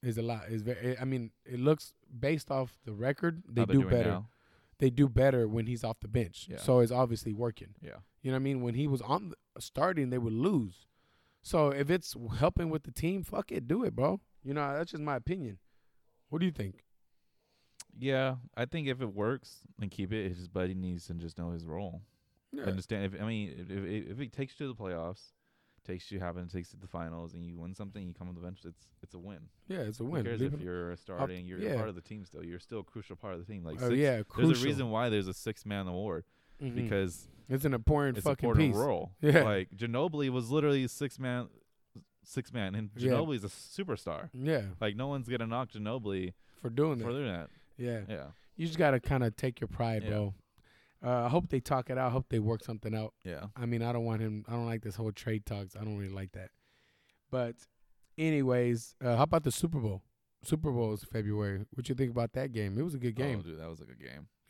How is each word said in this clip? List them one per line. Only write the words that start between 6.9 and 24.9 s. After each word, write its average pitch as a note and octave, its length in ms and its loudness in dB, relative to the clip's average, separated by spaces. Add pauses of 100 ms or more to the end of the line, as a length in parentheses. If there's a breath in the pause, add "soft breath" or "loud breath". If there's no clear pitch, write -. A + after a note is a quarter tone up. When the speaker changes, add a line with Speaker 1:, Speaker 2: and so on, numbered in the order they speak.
Speaker 1:
obviously A#2 400 2
working. A2+ 480 -6
Speaker 2:
Yeah. - 160 -12 (260)
Speaker 1:
You C3+ 80 -2
know C3 60 2
what C3 60 2
I - 20 2
mean? C3+ 160 0
When A#2+ 140 0
he C#3 120 2
was C#3 160 2
on D#3+ 280 0
the, - 300 -16
starting, D3+ 500 2
they B2+ 80 0
would A#2 140 0
lose. A#2+ 540 2 (560)
So D3+ 280 4
if C#3 200 2
it's F3+ 260 0 (220)
helping E3 320 4
with D#3 140 -2
the - 80 -12
team, F3+ 320 0
fuck - 260 -4
it, - 160 -4
do F3+ 180 2
it, A2 120 -2
bro. D#3 240 2 (240)
You C#3 100 -4
know, C#3+ 220 0
that's E3+ 160 -4
just D#3 100 -6
my D3 140 0
opinion. B2+ 420 -4 (680)
What D#3+ 120 -2
do F#3 60 4
you F3 60 2
think? G2 320 -6 (1160)
Speaker 2:
Yeah, C3 380 2 (200)
I A#2+ 100 -2
think D#3 200 -4
if C3 140 0
it A2+ 120 -2
works, G#2+ 480 -2 (180)
then G#2 100 -4
keep F#2+ 240 -4
it. A2 140 0
It's F2+ 120 -4
just F2+ 140 -12
Buddy F#2 220 0
needs F2+ 320 -4
to F2 80 -8
just E2+ 240 -8
know E2+ 120 -6
his E2 160 -6
role. F2 360 -8 (500)
Speaker 1:
Yeah. G3 120 -8
Speaker 2:
Understand G2 500 -2
if, E2 60 -8
I G#2 60 -4
mean, G#2 320 -4
if, F2+ 120 -12
if, G2 420 -4
if A#2 80 -10
it C3 120 -10
takes C#3 260 -8
you D3 80 -6
to C3 60 -6
the A2 80 -14
playoffs, F2+ 520 -6 (520)